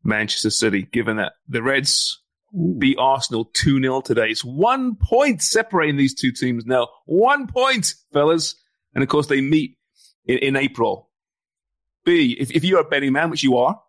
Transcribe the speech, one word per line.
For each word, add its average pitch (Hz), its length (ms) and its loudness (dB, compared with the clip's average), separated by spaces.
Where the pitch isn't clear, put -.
Manchester 107 460 -2
City, 98 420 0
given 110 260 -2
that - 160 -4
the 120 160 -6
Reds - 580 -2
beat 131 220 2
Arsenal 127 460 0
two - 340 0
nil 131 220 0
today? 113 280 0
It's 113 160 -4
one 233 500 0
point 247 460 0
separating 175 560 0
these 135 160 2
two 127 180 -2
teams 120 340 -4
now. 123 220 0
One 240 420 2
point, 254 460 0
fellas. 156 420 2
And 131 100 -2
of 135 60 -4
course, 147 180 0
they 135 140 0
meet 143 360 0
in, 127 140 0
in 135 160 0
April. 117 540 -2
B, 160 340 4
if, 131 120 -4
if 147 120 0
you're 185 160 4
a 160 80 2
betting 139 260 0
man, 160 160 0
which 131 140 -4
you 127 140 4
are 143 320 0